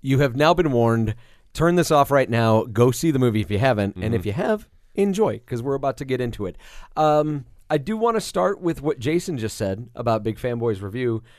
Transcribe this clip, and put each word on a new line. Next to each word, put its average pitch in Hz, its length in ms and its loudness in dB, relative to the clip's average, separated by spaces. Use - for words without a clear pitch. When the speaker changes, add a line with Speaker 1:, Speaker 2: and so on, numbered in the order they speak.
Speaker 1:
You 135 200 0
have 135 140 0
now 151 200 4
been 160 180 2
warned. 117 420 2
Turn 170 240 2
this 170 140 2
off 143 200 4
right 135 180 4
now. 113 360 4
Go 120 260 4
see 165 220 0
the 135 80 0
movie 110 220 2
if 90 80 -10
you 101 80 0
haven't. 107 380 0
And 92 180 -2
if - 80 -2
Speaker 2:
Mm-hmm. 107 60 -6
Speaker 1:
you 101 60 -2
have, 214 340 -4
enjoy, 196 520 0
'cause 120 160 -6
we're 139 120 -4
about 139 240 -4
to 143 80 -10
get 127 160 -2
into 107 240 -6
it. 87 100 -10
Um, 151 480 2
I 156 60 2
do 156 180 -6
wanna 220 240 0
start 185 400 -2
with 165 220 -4
what 147 160 -2
Jason 156 400 -2
just 110 180 -6
said 101 380 -6
about 113 300 -2
Big 110 160 -4
Fanboy's 117 420 -4
review, 113 400 -4